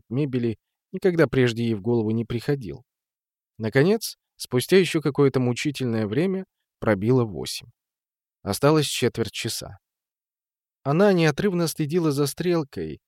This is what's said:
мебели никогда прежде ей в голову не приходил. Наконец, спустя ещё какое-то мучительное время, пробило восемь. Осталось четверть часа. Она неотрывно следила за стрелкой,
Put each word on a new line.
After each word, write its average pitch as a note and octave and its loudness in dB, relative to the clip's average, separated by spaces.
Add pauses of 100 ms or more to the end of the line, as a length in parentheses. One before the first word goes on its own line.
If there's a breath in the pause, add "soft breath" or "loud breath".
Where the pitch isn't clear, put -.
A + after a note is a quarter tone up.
мебели A#2+ -2 (360)
никогда F3 2
прежде A#2+ 2
ей A2+ 0
в G2+ -6
голову A2+ 0
не A2+ -2
приходил. B2 -6 (760)
Наконец, C#3 0 (200)
спустя - 2
ещё E3 2
какое-то C#3 2
мучительное B2 -2
время, F#3 -2 (320)
пробило A2+ 2
восемь. E2+ -8 (760)
Осталось C#3+ 2
четверть - -2
часа. - -10 (1040)
Она F3+ 4
неотрывно E3+ 2
следила D#3 0
за C#3+ 0
стрелкой, C#3 -4